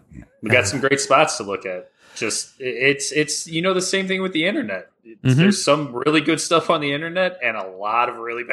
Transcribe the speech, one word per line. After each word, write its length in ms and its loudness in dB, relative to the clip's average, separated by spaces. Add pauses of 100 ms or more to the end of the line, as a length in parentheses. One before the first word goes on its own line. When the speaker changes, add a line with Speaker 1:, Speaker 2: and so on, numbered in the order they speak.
(420)
Speaker 1:
We 80 -4
got 80 6
Speaker 2:
Yeah. 60 2
Speaker 1:
some 160 -4
great 200 2
spots 380 2
to 40 -8
look 240 -6
at. 240 -10 (240)
Just, 460 -6
i-, 40 -10
it's, 480 0
it's, 340 -2
you 160 -4
know, 100 2
the 80 0
same 260 -2
thing 160 -2
with 100 -4
the 140 0
internet. 420 -4 (160)
It's, 180 -20
Speaker 2:
Mm-hmm. 180 4
Speaker 1:
there's 240 4
some 300 2
really 260 2
good 200 2
stuff 300 2
on 100 2
the 120 -2
internet 500 -2
and 140 -2
a 100 -6
lot 420 0
of 80 -8
really 280 -6
<laughs> 80 -8